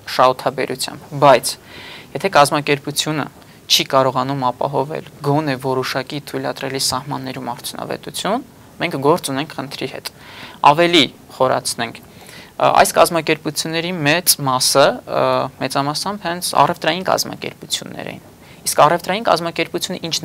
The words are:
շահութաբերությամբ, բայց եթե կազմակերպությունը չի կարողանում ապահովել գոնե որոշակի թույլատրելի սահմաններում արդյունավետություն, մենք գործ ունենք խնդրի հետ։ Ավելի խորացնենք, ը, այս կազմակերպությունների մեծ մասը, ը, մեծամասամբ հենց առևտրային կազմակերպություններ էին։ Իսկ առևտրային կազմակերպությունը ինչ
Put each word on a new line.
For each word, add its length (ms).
շահութաբերությամբ, 1000
բայց 380
եթե 240
կազմակերպությունը 920
չի 180
կարողանում 500
ապահովել 640
գոնե 400
որոշակի 640
թույլատրելի 560
սահմաններում 720
արդյունավետություն, 880
մենք 260
գործ 320
ունենք 240
խնդրի 340
հետ։ 200
Ավելի 380
խորացնենք, 680
ը, 680
այս 140
կազմակերպությունների 1000
մեծ 460
մասը, 440
ը, 400
մեծամասամբ 640
հենց 240
առևտրային 420
կազմակերպություններ 1040
էին։ 140
Իսկ 200
առևտրային 420
կազմակերպությունը 720
ինչ 240